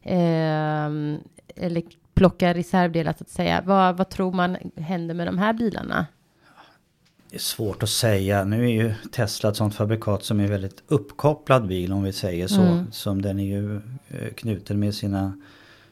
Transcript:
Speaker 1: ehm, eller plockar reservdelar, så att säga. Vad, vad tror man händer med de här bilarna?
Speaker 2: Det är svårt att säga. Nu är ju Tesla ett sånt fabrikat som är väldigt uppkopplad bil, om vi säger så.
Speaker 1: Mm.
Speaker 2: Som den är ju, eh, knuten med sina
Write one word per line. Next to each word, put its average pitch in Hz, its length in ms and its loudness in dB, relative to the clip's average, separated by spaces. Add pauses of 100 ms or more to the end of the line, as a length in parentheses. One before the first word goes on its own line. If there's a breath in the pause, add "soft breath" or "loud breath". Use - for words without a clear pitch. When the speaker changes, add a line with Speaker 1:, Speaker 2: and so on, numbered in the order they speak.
Speaker 1:
ehm, 156 1160 0 (380)
eller 170 280 -4 (300)
plockar 180 400 4
reservdelar, 170 640 0
så - 60 -14
att - 60 -20
säga. 170 360 0
Vad, 185 320 4
vad 190 120 0
tror 185 220 -2
man 180 260 0 (200)
händer 170 380 -6
med 175 120 -4
de 185 100 -2
här 214 160 2
bilarna? 220 520 -2 (1200 soft breath)
Speaker 2:
Det - 60 -16
är - 40 -10
svårt - 440 -4
att 104 60 0
säga. 101 540 2
Nu 110 200 0
är 120 100 4 (100)
ju 113 100 0 (180)
Tesla 110 380 -2
ett 104 60 0
sånt 107 200 0
fabrikat 110 480 0
som 107 160 0
är 101 80 4
väldigt 95 400 -2
uppkopplad 139 800 0
bil, 90 260 -2
om 98 100 0
vi 95 100 -2
säger 90 340 -4
så. 101 140 4
Speaker 1:
Mm. 110 300 4
Speaker 2:
Som 98 300 -4
den 98 180 -2
är 98 60 -2
ju, 101 300 -2 (340)
eh, - 260 -10
knuten 101 440 -4
med 104 160 0
sina 98 420 -2 (540 loud breath)